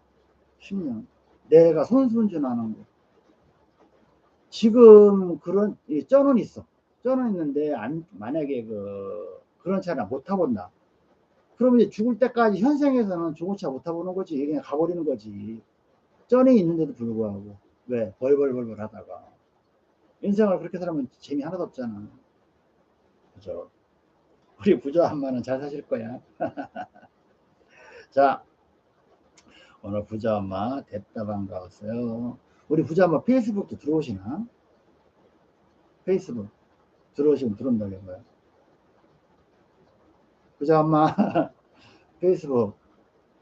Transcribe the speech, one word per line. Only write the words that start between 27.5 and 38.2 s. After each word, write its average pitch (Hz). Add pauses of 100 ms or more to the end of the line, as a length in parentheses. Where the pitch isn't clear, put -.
자, 139 (1400)
오늘 104
부자 110
엄마 101
됐다, 104
반가웠어요. 110 (300)
우리 156
부자 165
엄마 156
페이스북도 214
들어오시나? 143 (1600)
페이스북 120 (640)
들어오시면 135
들어온다고 110
해봐요. 92 (2500)